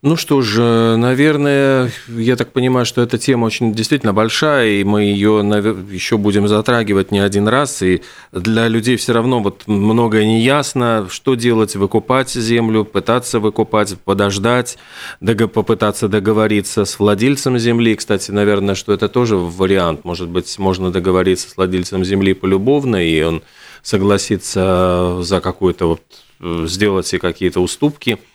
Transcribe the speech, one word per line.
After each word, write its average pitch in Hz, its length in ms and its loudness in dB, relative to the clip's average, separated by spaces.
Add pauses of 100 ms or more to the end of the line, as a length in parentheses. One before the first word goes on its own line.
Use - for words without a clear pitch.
Ну 156 120 2
что 139 260 0
ж, 107 180 0
э, 117 360 2
наверное, 135 920 2 (180)
я 117 260 0
так - 180 -4
понимаю, 127 320 2
что 120 180 -2
эта 117 160 -2
тема 117 280 0
очень 113 260 -2
действительно 113 400 -2
большая, 113 540 0 (140)
и 98 40 0
мы 104 200 2
ее, 104 400 2
наве-, 104 320 0 (180)
еще 98 240 -2
будем 104 300 2
затрагивать 107 640 0
не 101 80 2
один 101 260 2
раз, 135 360 0
и 92 200 2 (300)
для 110 340 0
людей 113 300 0
все - 160 -2
равно 117 280 2
вот 101 280 -4
многое 107 580 2
неясно, 117 840 0
что - 280 -2
делать, 113 400 0
выкупать 113 540 0
землю, 113 540 0
пытаться 113 540 -2
выкупать, 104 680 -2
подождать, 101 720 0 (440)
дого-, 110 280 0
попытаться 107 600 -2
договориться 104 760 0
с - 140 -8
владельцем 123 600 2
земли. 117 360 2
Кстати, 101 380 -4
наверное, 101 420 0
что - 180 -4
это 101 160 0
тоже 113 280 0
вариант. 87 680 0
Может 87 240 -6
быть, 87 300 -6
можно 92 320 -2
договориться 92 580 0
с - 80 -20
владельцем 92 480 -2
земли 98 300 2
полюбовно, 110 640 0
и 82 260 2
он 80 200 -2 (400)
согласится 92 1400 0
за 87 180 0
какую-то 87 480 -2
вот, 82 140 -2 (380)
э, 85 260 -4
сделать 95 480 -2
и 90 40 -2
какие-то 90 440 -2
уступки. 120 560 -4 (160)